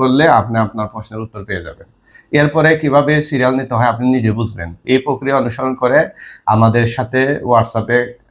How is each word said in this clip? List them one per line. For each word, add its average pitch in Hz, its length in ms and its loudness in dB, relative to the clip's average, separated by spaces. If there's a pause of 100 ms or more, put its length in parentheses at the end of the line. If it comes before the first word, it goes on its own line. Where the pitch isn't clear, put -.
করলে 131 240 2 (140)
আপনি 113 180 -2 (100)
আপনার 107 260 -8
প্রশ্নের 110 320 -12
উত্তর 107 240 -14
পেয়ে 90 180 -6
যাবেন। - 220 -18 (520)
এরপরে 151 300 2 (120)
কিভাবে 143 300 2 (160)
সিরিয়াল 127 320 0
নিতে 127 180 -6
হয় 123 140 2
আপনি 120 140 -4 (100)
নিজে 113 220 2
বুঝবেন। 87 320 -6 (220)
এই 131 140 4
প্রক্রিয়া 139 360 -2
অনুসরণ 127 400 -4
করে 127 160 2 (560)
আমাদের 113 300 4 (100)
সাথে 127 260 -2 (300)
WhatsApp-এ 117 480 2 (320)